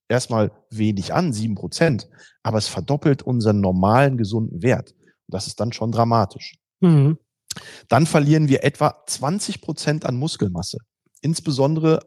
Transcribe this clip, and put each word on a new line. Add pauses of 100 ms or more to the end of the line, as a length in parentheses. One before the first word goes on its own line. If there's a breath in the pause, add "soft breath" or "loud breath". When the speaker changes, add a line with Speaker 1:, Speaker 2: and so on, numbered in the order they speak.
Speaker 1:
erstmal (200)
wenig
an,
sieben
Prozent, (320 soft breath)
aber
es
verdoppelt
unseren
normalen,
gesunden
Wert.
Und (220 soft breath)
das
ist
dann
schon
dramatisch. (240)
Speaker 2:
Mhm. (680 loud breath)
Speaker 1:
Dann
verlieren
wir
etwa
zwanzig
Prozent
an
Muskelmasse, (420)
insbesondere